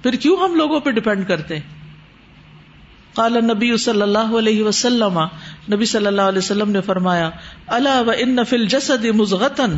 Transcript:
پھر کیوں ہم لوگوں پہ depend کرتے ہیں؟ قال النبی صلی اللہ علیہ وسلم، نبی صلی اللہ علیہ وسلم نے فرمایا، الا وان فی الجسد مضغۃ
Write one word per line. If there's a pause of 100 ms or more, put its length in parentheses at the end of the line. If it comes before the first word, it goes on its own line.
پھر
کیوں
ہم
لوگوں
پہ
depend
کرتے
ہیں؟ (1400)
قال
النبی
صلی
اللہ
علیہ
وسلم، (540)
نبی
صلی
اللہ
علیہ
وسلم
نے
فرمایا، (460)
الا
وان
فی
الجسد (100)
مضغۃ (180)